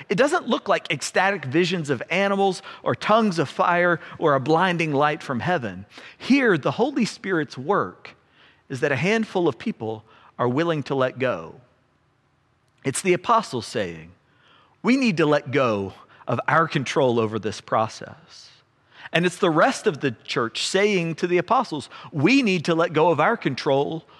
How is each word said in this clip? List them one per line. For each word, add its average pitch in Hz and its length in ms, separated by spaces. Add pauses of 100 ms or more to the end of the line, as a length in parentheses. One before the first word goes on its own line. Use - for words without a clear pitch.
(100)
it 202 60
doesn't 294 320
look - 200
like 170 220
ecstatic 185 560
visions 160 420
of 127 220
animals 196 500 (220)
or - 120
tongues 214 440
of 143 100
fire 175 520 (180)
or 151 160
a 135 60
blinding 165 520
light 147 300
from 123 180
heaven. 110 460 (320)
Here, 240 400
the 143 140
Holy 262 340
Spirit's 170 500
work 131 600 (520)
is 131 120
that 143 120
a 131 40
handful 190 520
of 131 100
people 110 460 (320)
are 123 120
willing 156 340
to 143 140
let 127 220
go. 101 360 (1300)
It's 135 180
the 185 100
apostles 175 540
saying, 87 440 (720)
"We 240 140
need 233 220
to 160 80
let 143 260
go 110 420 (320)
of 120 220
our 160 180
control 127 540
over 110 180
this 98 220
process." - 880 (640)
And 165 120
it's 175 120
the 180 140
rest 185 360
of 151 140
the 143 100
church - 560
saying 185 500
to 185 120
the 175 100
apostles, 175 500 (220)
"We 208 320
need 185 220
to 170 100
let 165 180
go 156 180
of 143 100
our 214 160
control 147 680 (140)